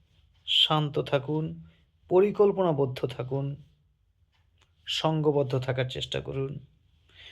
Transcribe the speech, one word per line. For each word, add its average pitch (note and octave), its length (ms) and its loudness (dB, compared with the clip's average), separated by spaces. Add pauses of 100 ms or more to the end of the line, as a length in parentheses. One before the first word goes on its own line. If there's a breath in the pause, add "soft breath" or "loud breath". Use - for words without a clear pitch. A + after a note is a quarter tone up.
(460)
শান্ত D3+ 520 2
থাকুন, D3+ 640 -2 (460 loud breath)
পরিকল্পনাবদ্ধ F#3 1000 2
থাকুন, C#3 580 -6 (1200)
সঙ্ঘবদ্ধ D3 720 0
থাকার B2+ 300 -4
চেষ্টা - 320 -6
করুন। C3+ 380 -6 (720 loud breath)